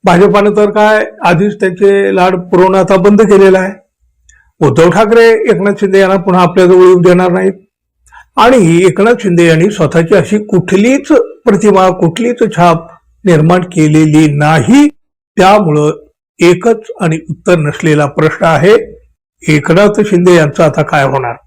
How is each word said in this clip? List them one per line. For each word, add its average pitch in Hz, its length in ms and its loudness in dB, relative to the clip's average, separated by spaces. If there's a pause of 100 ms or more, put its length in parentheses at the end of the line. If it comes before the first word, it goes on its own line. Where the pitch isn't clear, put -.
भाजपानं 196 480 2
तर 208 200 0
काय 214 340 0 (200)
आधीच 180 340 -2
त्याचे 196 560 -2
लाड 185 200 0
पुरवणं 185 420 0
आता 190 200 0
बंद 202 240 2
केलेलं 196 380 4
आहे. 190 120 -6 (960)
उद्धव 160 220 2
ठाकरे 226 640 2
एकनाथ 190 280 -2
शिंदे 196 200 0
यांना 190 160 0
पुन्हा 185 260 0
आपल्याजवळ 180 420 2
येऊ 180 160 4
देणार 180 320 0
नाहीत 190 200 -2 (840)
आणि 190 500 2
एकनाथ 208 340 0
शिंदे 175 280 0
यांनी 165 240 0
स्वतःची 165 440 -2
अशी 208 280 -2
कुठलीच 208 640 -2 (380)
प्रतिमा, 196 440 0
कुठलीच 214 680 -4
छाप 170 360 0 (340)
निर्माण 170 360 0
केलेली 156 760 0
नाही. 160 500 2 (500)
त्यामुळं 180 680 0 (340)
एकच 180 520 0 (100)
आणि 160 180 -4 (100)
उत्तर - 260 -4
नसलेला 151 500 -2
प्रश्न 156 400 -4
आहे, 165 280 2 (760)
एकनाथ 170 580 0
शिंदे 180 300 2
यांचं 160 280 0
आता 156 180 -2
काय 147 220 -2
होणार? 131 320 -6 (120)